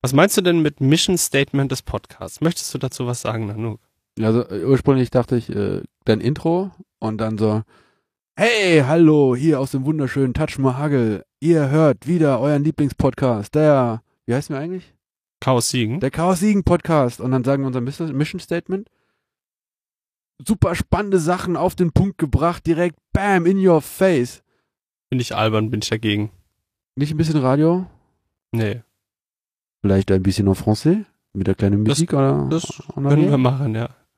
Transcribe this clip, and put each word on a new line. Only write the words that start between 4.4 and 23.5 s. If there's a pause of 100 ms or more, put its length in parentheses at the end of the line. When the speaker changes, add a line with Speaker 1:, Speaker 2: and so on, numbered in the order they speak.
Speaker 2:
äh,
ursprünglich
dachte
ich,
äh, (240)
dein
Intro (280)
und
dann
so, (760)
„Hey,
hallo,
hier
aus
dem
wunderschönen
Taj
Mahal. (160)
Ihr
hört
wieder
euren
Lieblingspodcast,
der“, (240)
wie
heißt
mir
eigentlich? (480)
Speaker 1:
Chaos
Siegen.
Speaker 2:
Der
Chaos
Siegen
Podcast.
Und
dann
sagen
wir
unser
Mis-, (140)
Mission
Statement. (1600)
„Super
spannende
Sachen
auf
den
Punkt
gebracht,
direkt (160)
bam,
in